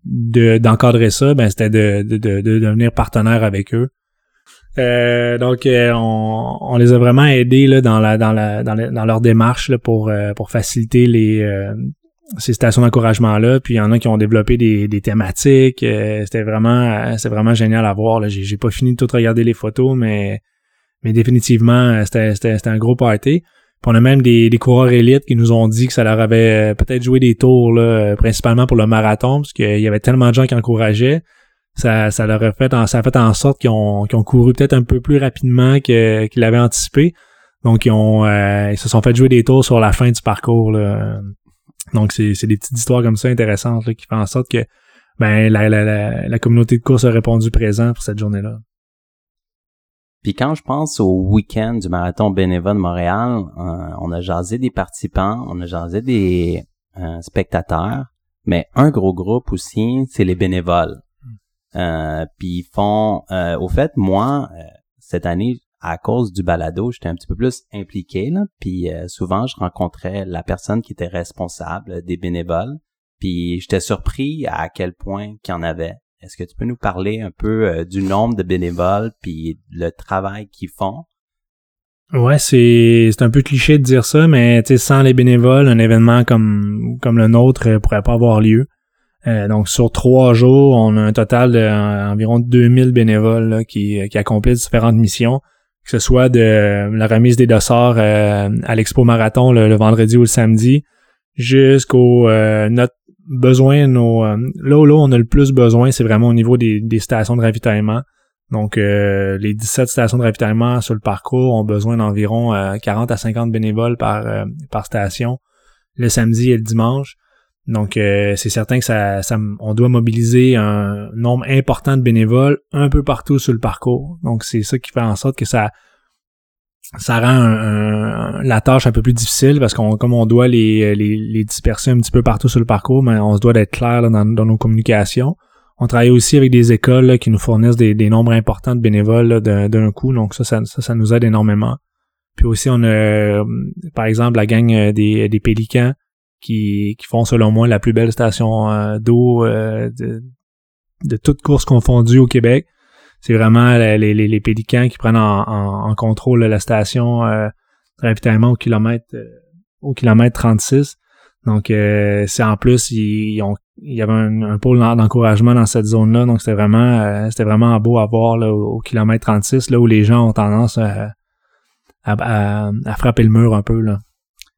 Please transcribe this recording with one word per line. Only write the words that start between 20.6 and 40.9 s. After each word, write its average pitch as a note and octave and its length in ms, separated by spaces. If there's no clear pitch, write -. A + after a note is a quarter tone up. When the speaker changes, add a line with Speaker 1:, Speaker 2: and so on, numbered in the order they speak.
Speaker 1:
mais A2+ 100
définitivement, A#2+ 800
euh, A2 120
c'était, A2 320
c'était, A2 220
c'était G#2+ 120
un A2 80
gros A2+ 180
party. B2 480
Puis A#2+ 100
on A2+ 40
a A2+ 60
même C3 200
des, A#2 280
des A#2 80
coureurs B2+ 320
élites B2 360
qui B2+ 100
nous A#2 160
ont A2+ 160
dit A2+ 200
que B2 60
ça A#2+ 100
leur A2 160
avait, A2 520
euh, G#2 40
peut-être B2+ 280
joué B2+ 160
des A#2+ 160
tours, B2 360
là, A#2 100
euh, A2 340
principalement A#2 500
pour B2+ 100
le G#2+ 120
marathon, A2 540
parce C#3+ 120
qu'il G#2 260
y G#2+ 80
avait G#2+ 120
tellement B2 300
de A#2+ 40
gens C3 140
qui B2 80
encourageaient. A#2 640
Ça, A2 340
ça G#2+ 160
leur G#2+ 160
a A2 120
fait C3 200
en, A#2 140
ça A#2 120
a A2 40
fait B2+ 120
en A2+ 200
sorte - 260
qu'ils B2 80
ont, G#2 360
qu'ils A2+ 120
ont A2 60
couru B2 300
peut-être C#3 200
un C3 80
peu B2 180
plus C#3+ 200
rapidement C3 600
que, A2+ 460
qu'ils A#2 160
l'avaient A2+ 160
anticipé. C#3 560
Donc, A2+ 220
ils A#2 60
ont, G#2+ 340
euh, G2+ 460
ils G#2 60
se - 120
sont A2+ 120
fait B2 140
jouer B2+ 140
des B2 140
tours C3 200
sur B2 160
la G#2+ 120
fin B2 180
du A#2 120
parcours, A2+ 500
là. G#2+ 500